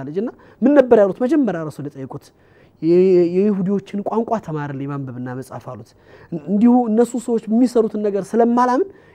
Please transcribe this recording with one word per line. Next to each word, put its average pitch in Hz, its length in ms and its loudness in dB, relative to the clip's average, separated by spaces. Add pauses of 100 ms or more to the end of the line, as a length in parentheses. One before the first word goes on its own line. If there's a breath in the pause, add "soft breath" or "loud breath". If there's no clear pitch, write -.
ልጅ። 147 140 -10
እና 220 120 -4 (320 soft breath)
ምን 262 120 4
ነበር 254 240 4
ያሉት? 185 240 2
መጀመሪያ 247 420 0
ረሱል 151 220 -10
የጠየቁት 135 400 -14 (560 soft breath)
የ-፣ 170 220 4
የ-፣ 180 280 4
"የይሁዲዎችን 196 720 -2
ቋንቋ 226 280 -4 (100)
ተማርልኝ 143 460 -8
ማንበብና 131 480 -8
መጻፍ" 127 320 -12
አሉት። 117 240 -16 (520 loud breath)
እንዲሁ 208 300 4 (120)
እነሱ 233 260 0 (100)
ሰዎች 233 240 -4
የሚሰሩትን 220 580 0
ነገር 196 220 -2
ስለማላምን 247 640 2 (260 loud breath)